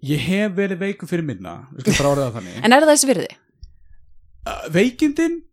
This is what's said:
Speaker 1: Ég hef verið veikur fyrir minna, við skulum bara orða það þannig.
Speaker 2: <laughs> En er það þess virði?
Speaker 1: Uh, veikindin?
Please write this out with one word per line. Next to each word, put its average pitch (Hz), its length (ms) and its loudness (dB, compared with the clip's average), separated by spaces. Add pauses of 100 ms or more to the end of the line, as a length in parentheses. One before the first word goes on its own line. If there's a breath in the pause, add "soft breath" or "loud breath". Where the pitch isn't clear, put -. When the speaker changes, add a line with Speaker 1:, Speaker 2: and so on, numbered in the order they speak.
Speaker 1:
Ég 143 200 -2
hef 196 320 0
verið 190 240 -2
veikur 196 300 -6
fyrir 170 180 -2
minna, 95 480 -10
við 131 80 -12
skulum - 160 2
bara 143 140 4
orða 139 180 0
það 107 80 -10
þannig. 92 200 -12
Speaker 2:
<laughs> 131 60 -2
En 233 80 6
er 277 80 8
það 311 120 6
þess 285 160 2
virði? 185 200 0 (1200)
Speaker 1:
Uh, - 260 -10
veikindin? 294 680 2 (140)